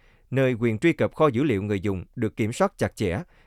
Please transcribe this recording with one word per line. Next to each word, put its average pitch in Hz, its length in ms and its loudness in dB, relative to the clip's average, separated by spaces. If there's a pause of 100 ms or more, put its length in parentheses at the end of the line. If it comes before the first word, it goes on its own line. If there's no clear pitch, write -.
(320)
nơi 127 220 2
quyền 110 240 0
truy 165 160 2
cập - 220 -2
kho - 120 4
dữ 127 160 2
liệu 104 200 0
người 104 160 -2
dùng 92 240 -4 (120)
được 113 220 -4
kiểm 113 160 -2
soát - 240 0
chặt - 180 -4
chẽ 101 240 -2 (280)